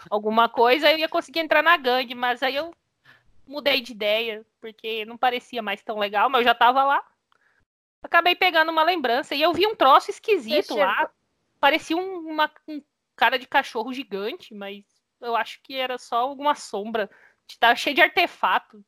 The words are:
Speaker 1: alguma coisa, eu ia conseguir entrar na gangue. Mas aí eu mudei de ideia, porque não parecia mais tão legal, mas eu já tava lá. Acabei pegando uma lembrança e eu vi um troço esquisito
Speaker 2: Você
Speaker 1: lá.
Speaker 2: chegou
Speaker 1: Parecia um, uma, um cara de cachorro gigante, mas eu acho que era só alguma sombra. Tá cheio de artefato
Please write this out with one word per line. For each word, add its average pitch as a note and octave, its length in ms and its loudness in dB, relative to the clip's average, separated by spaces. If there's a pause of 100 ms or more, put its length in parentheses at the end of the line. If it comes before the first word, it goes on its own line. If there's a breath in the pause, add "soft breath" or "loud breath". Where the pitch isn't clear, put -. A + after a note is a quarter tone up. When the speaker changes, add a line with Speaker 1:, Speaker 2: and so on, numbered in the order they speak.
Speaker 1:
alguma G#3+ 400 0
coisa, C4 420 4
eu D#4+ 80 2
ia D#4+ 100 -2
conseguir D#4+ 320 -4
entrar D#4 220 2
na E4 140 4
gangue. B3+ 380 -2
Mas B3 280 -4
aí C4 140 -2
eu E4 160 -8 (720 soft breath)
mudei C#4 340 -2
de A#3+ 120 -14
ideia, A3 520 -4 (160)
porque A3 440 -10
não A3+ 140 -18
parecia B3 440 -4
mais G3+ 200 -8
tão G#3+ 160 -10
legal, G#3 320 0
mas C4 100 2
eu B3 40 2
já A#3+ 100 4
tava C4 300 4
lá. C#4 180 0 (1000)
Acabei F4 320 2
pegando E4 360 2
uma D#4+ 120 2
lembrança D4+ 520 0
e C#4+ 80 -2
eu E4+ 100 4
vi E4 140 2
um A4 100 -2
troço D#4 340 6
esquisito D#4 640 -2
Speaker 2:
Você G#3 80 0
Speaker 1:
lá. F#3+ 120 0
Speaker 2:
chegou D4 160 -2 (500)
Speaker 1:
Parecia D#4 360 0
um, F#4 300 -8
uma, D4+ 240 -2 (160)
um D4+ 160 -14 (320)
cara - 240 0
de - 80 -10
cachorro C4 460 -4
gigante, A#3+ 640 -10
mas G3+ 280 -14 (380)
eu A#3 160 -4
acho - 260 -6
que C4+ 140 -18
era B3+ 220 -6
só - 220 -6
alguma C#4 340 -2
sombra. G#3+ 560 -6 (480 soft breath)
Tá A#3 180 6
cheio C#4+ 180 -4
de D#4+ 60 2
artefato B3+ 880 0